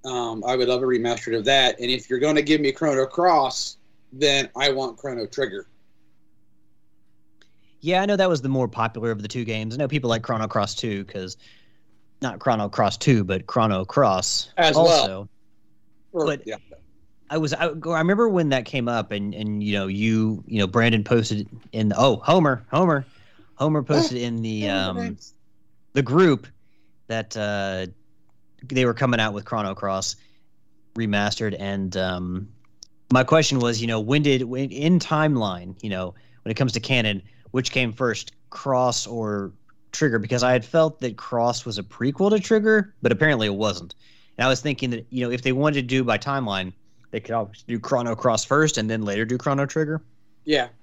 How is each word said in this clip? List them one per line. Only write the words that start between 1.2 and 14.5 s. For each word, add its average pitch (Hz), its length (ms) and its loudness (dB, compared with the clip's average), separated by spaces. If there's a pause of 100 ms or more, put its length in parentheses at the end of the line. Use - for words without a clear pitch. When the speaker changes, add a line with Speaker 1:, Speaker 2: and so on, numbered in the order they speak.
Speaker 1:
of 107 100 -2
that. 131 340 4
And 123 100 -4
if - 180 -4
you're 127 120 -2
gonna 151 220 2
give 151 180 2
me 147 100 2
Chrono 139 360 0
Cross, 151 720 2 (360)
then 139 440 2
I 139 140 2
want 131 280 -4
Chrono 120 280 -8
Trigger. 123 400 -6 (2250)
Speaker 2:
Yeah, 180 220 0
I 202 40 0
know 208 100 2
that 190 120 4
was 151 140 2
the 135 60 -4
more 131 200 2
popular 113 420 -2
of 104 120 -4
the 110 60 -8
two 120 160 -6
games. 110 300 -6
I 135 40 -8
know 143 100 -2
people 131 220 -2
like 113 120 0
Chrono 110 240 -2
Cross 104 300 -2
two 101 300 -6
'cause, 92 300 -10 (840)
not 113 180 -6
Chrono 107 300 0
Cross 104 300 0
two, 113 260 4
but 92 240 -4
Chrono 104 360 2
Cross 98 720 0